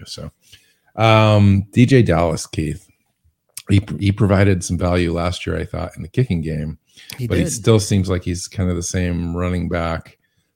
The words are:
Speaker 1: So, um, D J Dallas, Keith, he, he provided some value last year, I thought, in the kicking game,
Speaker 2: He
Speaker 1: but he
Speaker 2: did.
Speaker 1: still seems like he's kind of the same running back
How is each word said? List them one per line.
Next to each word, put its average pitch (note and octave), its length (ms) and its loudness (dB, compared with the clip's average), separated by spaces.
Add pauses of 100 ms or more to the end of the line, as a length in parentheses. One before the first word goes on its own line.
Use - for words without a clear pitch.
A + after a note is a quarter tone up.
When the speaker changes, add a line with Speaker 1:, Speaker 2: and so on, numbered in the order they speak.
Speaker 1:
So, - 240 -14 (640)
um, G#2+ 680 4 (100)
D B2 120 4
J B2 180 6
Dallas, E2+ 440 0
Keith, D2+ 420 -8 (800)
he, G2+ 120 4 (180)
he G2 140 2
provided G2 500 2
some F2 160 -4
value F2 340 0
last F2 340 -4
year, E2+ 100 -4
I E2 80 -6
thought, E2+ 320 -10
in - 60 -12
the E2 60 -12
kicking F#2 340 -2
game, D2+ 360 -8 (400)
Speaker 2:
He B2 80 -8
Speaker 1:
but G2 120 0
he F2 60 2
Speaker 2:
did. - 60 -4
Speaker 1:
still A2 300 2
seems G2 280 0
like F2+ 140 -2
he's F2 240 -6
kind F2+ 240 -4
of F2 60 -2
the E2+ 60 -6
same F2 540 -4
running F2+ 320 -4
back E2 480 -6 (400)